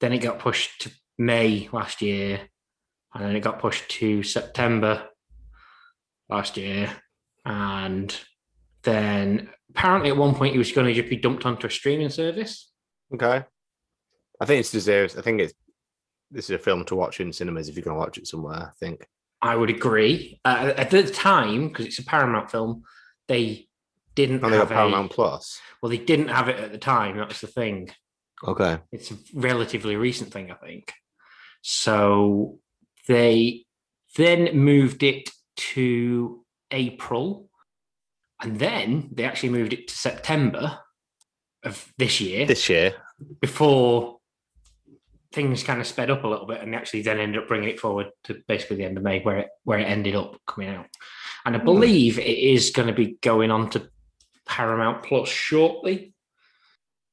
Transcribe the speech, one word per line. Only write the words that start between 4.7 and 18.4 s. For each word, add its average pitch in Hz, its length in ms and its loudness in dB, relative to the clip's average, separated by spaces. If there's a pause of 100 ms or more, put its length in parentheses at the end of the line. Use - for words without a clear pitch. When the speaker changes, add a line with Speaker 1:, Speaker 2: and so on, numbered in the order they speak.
Speaker 1:
last 101 280 -4
year. 101 380 -4 (500)
And 98 720 -6 (680)
then 104 680 0 (200)
apparently 180 400 2
at 139 60 0
one 143 180 4
point, 135 200 0
it 131 40 2
was 120 140 0
gonna 123 200 4
just 120 160 0
be 127 80 -2
dumped 127 300 -2
onto 120 200 -4
a 104 40 -4
streaming 147 400 -2
service. 165 600 -6 (440)
Speaker 2:
Okay. 123 300 0 (960)
I 110 40 -2
think 139 160 4
it's - 120 -2
deserves, 101 440 2
I 85 60 -12
think 113 180 0
it's, 82 140 0 (800)
this 127 140 -12
is - 40 -10
a 92 80 -4
film 90 280 0
to 92 100 -4
watch 90 240 -4
in 87 120 -6
cinemas 82 360 -8
if 76 80 -14
you're 85 80 -12
gonna 78 140 -6
watch 78 200 -8
it - 80 -18
somewhere, 78 300 -10